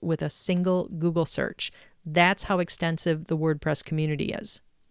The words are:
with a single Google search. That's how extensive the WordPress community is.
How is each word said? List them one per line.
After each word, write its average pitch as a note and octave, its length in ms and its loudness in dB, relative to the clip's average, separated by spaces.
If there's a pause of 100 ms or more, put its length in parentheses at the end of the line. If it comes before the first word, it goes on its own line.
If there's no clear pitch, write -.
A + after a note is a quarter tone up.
with E3 200 0
a D3+ 80 -2
single F3+ 600 0
Google E3 360 0
search. - 460 -2 (320)
That's F3 420 2
how F#3+ 140 2
extensive E3 640 0
the E3 120 0
WordPress D#3 480 0
community D#3 480 0
is. - 280 -6 (300)